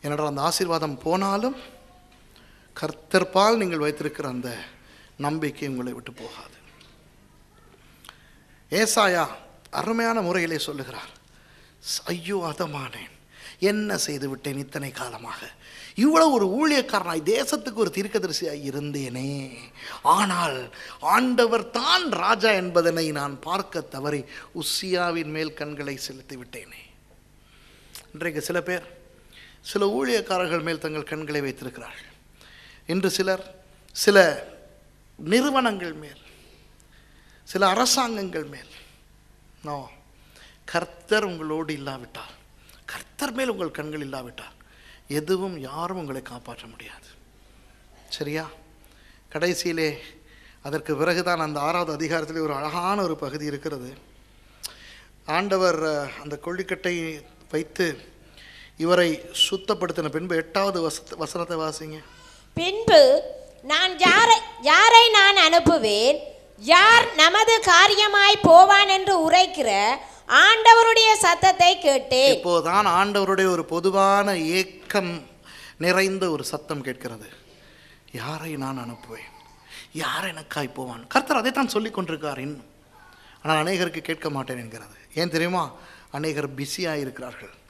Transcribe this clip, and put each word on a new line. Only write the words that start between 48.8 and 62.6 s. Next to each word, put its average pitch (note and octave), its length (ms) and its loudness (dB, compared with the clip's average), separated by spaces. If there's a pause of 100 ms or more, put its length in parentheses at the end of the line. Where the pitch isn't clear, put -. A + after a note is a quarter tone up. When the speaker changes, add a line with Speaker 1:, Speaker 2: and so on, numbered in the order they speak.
Speaker 1:
கடைசியிலே E3 640 -4 (640)
அதற்கு D3 340 -6
பிறகுதான் E3+ 440 -2
அந்த D3+ 200 -6
ஆறாவது D#3+ 320 -4
அதிகாரத்திலே D#3+ 480 -6
ஒரு D3+ 140 -4
அழகான F3 480 -4
ஒரு E3 140 -4
பகுதி D3 280 -10
இருக்கிறது. C#3+ 480 -10 (1300)
ஆண்டவர், F3+ 580 0
அஹ், D3 280 -4 (120)
அந்த D3 220 -12
கொள்ளிக்கட்டை F3 800 -8 (260)
வைத்து D#3+ 600 -6 (640)
இவரை E3+ 460 2 (280)
சுத்தப்படுத்தின F3 580 -4
பின்பு E3 280 -4
எட்டாவது F#3 520 -2
வசத்-, - 280 -12
வசனத்தை E3+ 400 -6
வாசிங்க. D#3 420 -8 (560)
Speaker 2:
"பின்பு F4 680 6 (400)